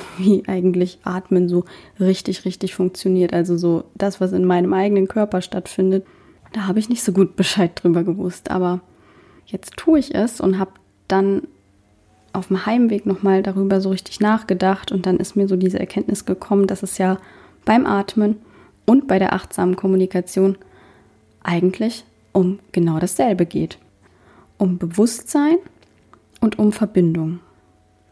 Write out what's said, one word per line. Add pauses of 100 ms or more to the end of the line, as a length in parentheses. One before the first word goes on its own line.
<laughs>
wie
eigentlich
Atmen
so (360)
richtig,
richtig
funktioniert.
Also
so (100)
das,
was
in
meinem
eigenen
Körper
stattfindet, (460)
da
habe
ich
nicht
so
gut
Bescheid
drüber
gewusst.
Aber (680)
jetzt
tue
ich
es
und
habe (360)
dann (880)
auf
dem
Heimweg
nochmal
darüber
so
richtig
nachgedacht
und
dann
ist
mir
so
diese
Erkenntnis
gekommen,
dass
es
ja (460)
beim
Atmen (500)
und
bei
der
achtsamen
Kommunikation (840)
eigentlich (280)
um (140)
genau
dasselbe
geht. (800)
Um
Bewusstsein (840)
und
um
Verbindung. (720)